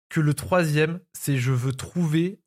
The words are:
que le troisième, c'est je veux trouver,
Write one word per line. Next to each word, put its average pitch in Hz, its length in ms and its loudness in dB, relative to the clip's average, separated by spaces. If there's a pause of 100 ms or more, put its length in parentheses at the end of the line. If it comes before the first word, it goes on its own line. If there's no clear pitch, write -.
que - 120 -2
le 147 140 2
troisième, 160 640 2 (140)
c'est - 240 -2
je 127 160 2
veux 131 200 0
trouver, 165 760 -2